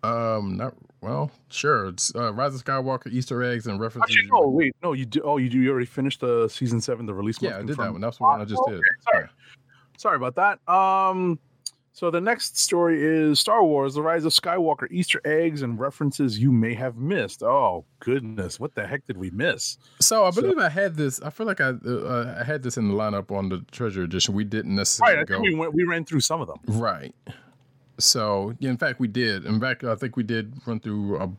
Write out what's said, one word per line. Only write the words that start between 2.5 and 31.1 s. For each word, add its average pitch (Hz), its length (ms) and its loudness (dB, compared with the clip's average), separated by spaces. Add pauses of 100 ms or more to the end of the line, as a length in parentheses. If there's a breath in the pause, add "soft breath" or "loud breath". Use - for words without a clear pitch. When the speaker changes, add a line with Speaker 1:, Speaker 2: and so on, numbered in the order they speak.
Speaker 1:
of 127 100 -10
Skywalker, 131 440 -2
Easter 123 360 -2
eggs, 120 240 -2
and 101 120 -4
references. 120 360 0
Speaker 2:
Actually, - 140 4
no, 147 180 6
wait. 139 360 2
No, 170 100 -2
you 135 120 -4
do. 131 180 -2
Oh, 147 140 2
you 127 120 0
do. 127 100 2
You 127 120 4
already 123 160 0
finished 135 340 -4
the 117 260 2
season 117 340 -2
seven, 117 240 -4
the 104 80 -6
release 101 280 -4
Speaker 1:
Yeah, 175 100 -2
Speaker 2:
month 98 60 -8
Speaker 1:
I 101 40 -8
did 117 80 -8
that 151 60 -4
Speaker 2:
confirmed. - 180 -4
Speaker 1:
one. 95 80 -6
That's 120 160 -4
the - 60 -4
one - 180 4
I 104 40 -4
just 208 180 -2
Speaker 2:
Oh, - 60 0
Speaker 1:
did. 208 80 -6
Speaker 2:
okay. - 80 0 (260)
Sorry. - 120 4
Speaker 1:
Yeah. - 340 -20 (400 soft breath)
Speaker 2:
Sorry 190 200 2
about 127 180 -2
that. 185 360 2
Um, 190 680 2 (540)
so 208 180 -2
the 175 100 2
next - 360 -2
story 170 460 4
is 156 360 4
Star 214 240 4
Wars, 139 320 2
The 147 80 -2
Rise 160 200 2
of 160 100 2
Skywalker, 170 580 -2
Easter 175 340 -2
eggs, 156 380 0
and 117 160 -4
references 135 580 -2
you 131 140 4
may 117 240 2
have 123 220 -6
missed. 131 440 -4
Oh, 110 420 2 (160)
goodness. 110 600 -4
What - 160 -8
the 107 100 -6
heck 139 220 -8
did 107 100 -6
we 92 140 -6
miss? 127 460 -4 (220 soft breath)
Speaker 1:
So 220 260 6
I 180 40 6
Speaker 2:
So 180 120 0
Speaker 1:
believe 381 180 2
I 277 100 4
had 175 260 0
this. 143 260 -2
I 147 100 -8
feel 220 160 -6
like 196 120 -4
I, 135 100 2
uh, 123 680 -4
I 120 40 -4
had 143 200 -4
this 123 140 -4
in 110 100 0
the 101 60 2
lineup 101 420 -2
on 98 140 -2
the 92 220 -4
Treasure 98 320 -4
Edition. 90 320 0
We 107 100 0
didn't 107 300 -2
necessarily 202 420 4
Speaker 2:
Right, 147 40 0
I 160 40 0
Speaker 1:
go - 160 -2
Speaker 2:
think 202 80 2
we 160 60 0
went, 160 180 -2
we 175 100 2
ran 170 220 -2
through 147 160 0
some 160 180 0
of 123 80 -6
them. 76 200 -14
Speaker 1:
Right. 104 480 -2 (840 loud breath)
So, 107 600 2
yeah, 131 100 -2
in 123 80 0
fact, 135 220 -2
we 127 80 0
did. 107 380 0
In 110 140 2
fact, 127 240 -2
I 113 120 0
think 120 220 -6
we 123 40 0
did 113 320 -4 (140)
run 113 120 -4
through 101 380 -2